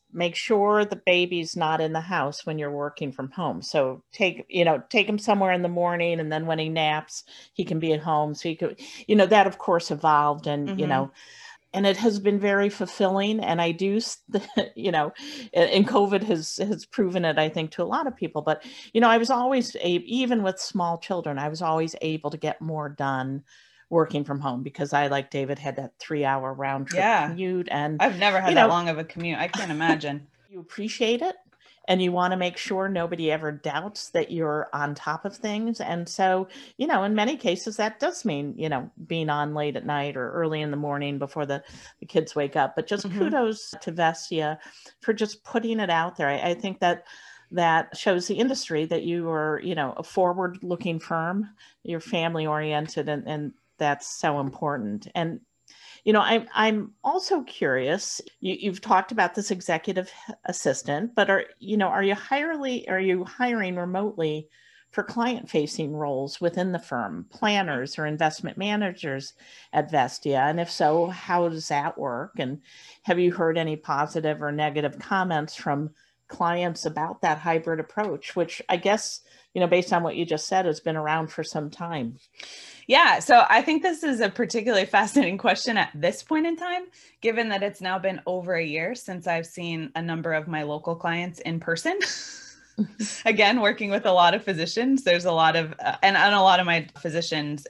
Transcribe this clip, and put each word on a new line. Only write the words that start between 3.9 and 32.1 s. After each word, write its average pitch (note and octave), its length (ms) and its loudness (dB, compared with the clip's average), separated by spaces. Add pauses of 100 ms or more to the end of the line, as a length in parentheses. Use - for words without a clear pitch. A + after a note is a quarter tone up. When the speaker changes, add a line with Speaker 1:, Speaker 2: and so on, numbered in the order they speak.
Speaker 1:
take, - 380 -2
you F3 160 2
know, D#3 240 4
take G#3 180 4
him G#3 100 0
somewhere G3+ 360 2
in F3+ 80 2
the F3 80 0
morning, F3 500 0
and D#3 120 -4
then D#3+ 140 -2
when D#3+ 140 0
he D#3 100 -2
naps, D#3 540 0 (300)
he - 100 -4
can F3 160 -2
be D#3+ 140 2
at D3+ 80 0
home. D3+ 340 0
So E3+ 140 -6
you D#3 80 -6
could, - 220 -4 (280)
you G#3+ 80 6
know, G3+ 120 10
that G3 200 8
of F#3+ 100 -2
course E3+ 340 2
evolved, D3 560 4
and, D3 220 -2
you F#3+ 60 -4
Speaker 2:
Mm-hmm. D#3 140 0
Speaker 1:
know, C3+ 220 0 (640)
and G3 140 2
it G3 80 4
has G#3 240 2
been G3+ 180 2
very G3+ 300 2
fulfilling. G3+ 720 0
And E3+ 220 0
I E3+ 100 2
do, F#3+ 240 0
s-, A3+ 220 -4 (300)
<laughs> - 280 -4
you C3 160 -2
know, D3+ 220 2 (400)
and, E3+ 160 6
and G3+ 180 6
covid G3+ 360 2
has, F3 340 -2
has F#3+ 280 -4
proven F#3 380 0
it, D#3 160 2
I D#3 80 4
think, D#3+ 240 -4
to - 120 -4
a - 20 0
lot C4 220 -2
of B3 100 -8
people. E3+ 240 -4
But, D3+ 240 -2 (280)
you A3 60 4
know, A#3 100 8
I A3+ 80 8
was A#3 120 2
always B3 480 0
a-, F3 260 0
even A#3+ 400 0
with F#3+ 160 -2
small E3+ 380 -2
children, D#3+ 420 -4
I D3 80 -4
was D#3 140 -6
always D#3+ 400 0
able D#3 300 -4
to D#3+ 60 -10
get D#3 220 -4
more D#3 300 -6
done C3+ 540 -4 (460)
working D#3+ 340 2
from C#3+ 160 -4
home C3+ 240 -4
because C#3+ 300 -4
I, C#3+ 140 4
like C#3 240 -2
David, C#3 280 -4
had C#3 160 -6
that C3+ 240 -8
three-hour C3+ 540 0
round C3+ 340 -4
trip F3 120 -2
Speaker 2:
Yeah. G3 280 4
Speaker 1:
commute. F3+ 440 -2
And D3+ 300 0
Speaker 2:
I've G3+ 160 4
never F#3+ 220 4
had F#3 100 2
Speaker 1:
you F3 60 4
Speaker 2:
that E3 80 10
Speaker 1:
know, E3 60 8
Speaker 2:
long F3 180 2
of D#3+ 100 -2
a D#3+ 60 -6
commute. E3 340 -6
I D#3+ 100 -2
can't F3+ 240 -4
imagine. D3+ 600 -2
<laughs> - 60 -20 (120)
Speaker 1:
You F#3+ 120 -16
appreciate A3 600 -2
it, - 140 -4 (520)
and F#3 140 4
you F3+ 100 2